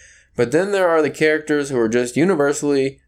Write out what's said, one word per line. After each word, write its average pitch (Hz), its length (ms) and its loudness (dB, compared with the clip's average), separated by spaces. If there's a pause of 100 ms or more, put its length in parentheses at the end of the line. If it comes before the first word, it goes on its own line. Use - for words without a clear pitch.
(360)
But 120 160 0
then 185 200 0
there 190 160 2
are 165 120 2
the 147 100 0
characters 151 600 -2
who 135 80 -2
are 113 100 2
just 123 280 -2
universally, 143 920 0